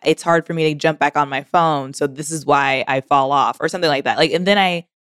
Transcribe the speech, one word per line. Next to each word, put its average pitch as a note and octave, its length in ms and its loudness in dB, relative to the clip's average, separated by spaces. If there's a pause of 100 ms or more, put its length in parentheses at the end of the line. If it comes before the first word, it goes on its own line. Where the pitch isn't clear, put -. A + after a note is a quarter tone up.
it's D#3+ 200 0
hard E3+ 240 2
for E3+ 60 -6
me D#3 200 0
to - 60 -6
jump D#3+ 200 0
back C#3+ 180 0
on C#3+ 120 2
my C#3 140 -6
phone, D3+ 500 0
so D3 140 -2
this C#3+ 240 -12
is D3 140 -8
why C#3 420 2
I C3+ 140 -2
fall C#3 300 2
off," B2+ 280 2
or D#3+ 100 -2
something F3 200 -8
like C#3 160 -2
that. A#2 120 0
Like, D#3 140 2
and F3 160 -2
then G3+ 100 4
I F3 300 0 (140)